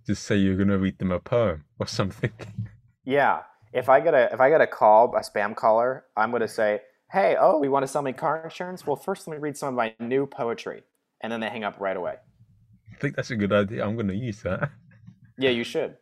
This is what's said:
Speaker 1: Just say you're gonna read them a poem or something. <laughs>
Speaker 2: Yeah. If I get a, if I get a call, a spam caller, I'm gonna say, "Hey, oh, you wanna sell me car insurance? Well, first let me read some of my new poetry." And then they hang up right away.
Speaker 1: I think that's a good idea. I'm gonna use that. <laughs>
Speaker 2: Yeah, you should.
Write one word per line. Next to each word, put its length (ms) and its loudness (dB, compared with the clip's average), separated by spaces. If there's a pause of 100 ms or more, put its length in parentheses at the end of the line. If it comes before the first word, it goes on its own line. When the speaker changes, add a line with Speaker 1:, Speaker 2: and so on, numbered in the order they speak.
Speaker 1:
Just 180 -4
say 120 0
you're 200 2
gonna 220 2
read 200 -2
them 140 -2
a 80 -2
poem 440 -2 (140)
or 80 -6
something. 520 -4
<laughs> 40 -18 (640)
Speaker 2:
Yeah. 360 2 (320)
If 160 -2
I 120 8
get 140 2
a, 180 4
if 80 0
I 100 6
get 100 6
a 60 4
call, 500 6
a 40 0
spam 360 -4
caller, 480 2 (120)
I'm 140 2
gonna 180 0
say, 320 0 (300)
"Hey, 300 2
oh, 220 4
you 80 -2
wanna 180 0
sell 140 -4
me 100 -4
car 320 -4
insurance? 420 -12
Well, 100 -2
first 300 -8
let 100 -10
me 40 -12
read 160 -6
some 140 -6
of 40 -6
my 240 -2
new 280 -2
poetry." 560 -8 (400)
And 100 -6
then 80 -6
they 80 -6
hang 160 -8
up 160 -8
right 160 -4
away. 200 -8 (760)
Speaker 1:
I 40 -20
think 200 -8
that's 140 -6
a 60 -6
good 160 -2
idea. 320 0
I'm 120 -4
gonna 160 -4
use 300 -8
that. 280 -4 (340)
<laughs> 340 -20
Speaker 2:
Yeah, 120 2
you 140 0
should. 380 -6